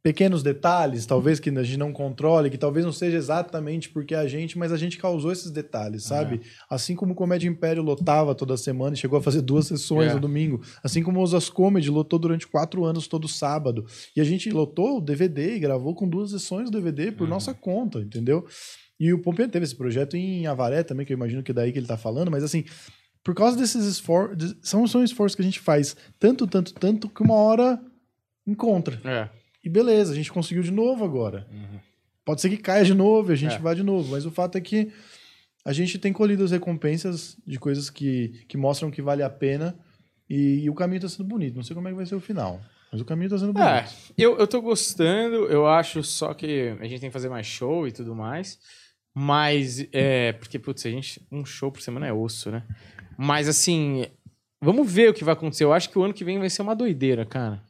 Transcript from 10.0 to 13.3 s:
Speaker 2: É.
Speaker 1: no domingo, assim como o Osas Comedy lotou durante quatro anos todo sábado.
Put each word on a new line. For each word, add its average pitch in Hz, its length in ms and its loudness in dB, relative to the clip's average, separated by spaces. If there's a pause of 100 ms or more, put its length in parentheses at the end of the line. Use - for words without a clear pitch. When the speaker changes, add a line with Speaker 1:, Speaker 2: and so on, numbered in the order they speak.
Speaker 2:
É. - 20 2
Speaker 1:
no 139 60 0
domingo, 147 420 0 (200)
assim 156 200 0
como 185 160 0
o 185 40 4
Osas 175 280 2
Comedy 185 400 4
lotou 156 280 2
durante 165 280 0
quatro 165 380 -2
anos 160 240 -2
todo 160 180 -4
sábado. 143 580 -2 (300)